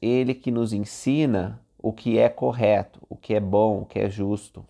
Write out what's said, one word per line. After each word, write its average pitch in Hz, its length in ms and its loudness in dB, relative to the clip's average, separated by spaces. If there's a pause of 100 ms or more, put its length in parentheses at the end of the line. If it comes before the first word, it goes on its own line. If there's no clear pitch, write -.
Ele 127 320 0
que 127 160 -6
nos 117 220 0
ensina 110 880 -2 (180)
o 110 140 -4
que 110 260 -2
é 117 100 6
correto, 113 800 0
o 113 60 -16
que - 200 -6
é 104 60 2
bom, 101 420 2
o - 40 -10
que - 140 -6
é 104 100 0
justo. 101 600 -6